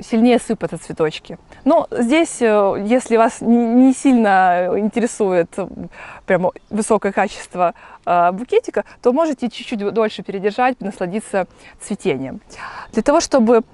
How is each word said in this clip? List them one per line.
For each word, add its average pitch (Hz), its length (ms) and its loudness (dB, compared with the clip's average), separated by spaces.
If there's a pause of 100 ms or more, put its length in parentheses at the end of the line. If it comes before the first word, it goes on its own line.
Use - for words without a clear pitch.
сильнее 233 380 0
сыпаться, - 380 -6
цветочки. - 600 -6 (260)
Но 302 260 2
здесь, 285 520 0
э, 208 440 2
если 240 300 2
вас 226 260 2
н-, 233 340 2 (120)
не 262 60 4
сильно 190 840 2
интересует, 202 800 -2
э, 190 100 -6 (580)
прямо 180 260 0 (180)
высокое 208 440 -2
качество, 185 600 -2 (320)
э, 175 280 2
букетика, 247 500 -2 (180)
то 247 120 2
можете 285 360 -2
чуть-чуть 233 300 -10 (140)
дольше 214 280 -2
передержать, 208 600 -2
насладиться 196 640 -6 (320)
цветением. 139 640 -6 (500)
Для 220 120 -2
того, 302 180 2
чтобы 226 420 2 (100)